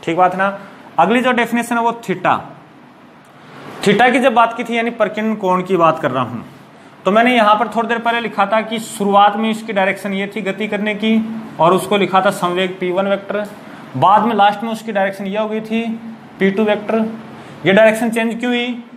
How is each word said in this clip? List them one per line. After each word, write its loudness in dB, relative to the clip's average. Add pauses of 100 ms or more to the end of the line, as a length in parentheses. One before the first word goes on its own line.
ठीक -2
बात 4
है -6
ना? -2 (400)
अगली 4
जो 2
definition -2
है 0
वो -2
theta। -2 (1400)
theta 4
की 2
जब 2
बात 2
की -6
थी, -4
यानी -2
प्रकीर्णन -2
कोण 0
की 0
बात 2
कर -2
रहा -2
हूँ, -8 (600)
तो 2
मैंने 4
यहाँ 4
पर 0
थोड़ी -4
देर -2
पहले 0
लिखा -2
था 0
कि -6
शुरुआत 2
में -2
इसकी -6
direction -2
ये -4
थी -6
गति -6
करने -4
की 0 (180)
और 6
उसको 0
लिखा 2
था 2
संवेग -2
पी -2
वन 0
vector, -4 (500)
बाद 6
में 0
last 2
में -6
उसकी -8
direction -2
ये -4
हो -2
गई -4
थी -4 (500)
पी 4
टू 0
vector। 0 (600)
ये 4
direction 6
change -2
क्यों -2
हुई? -4 (140)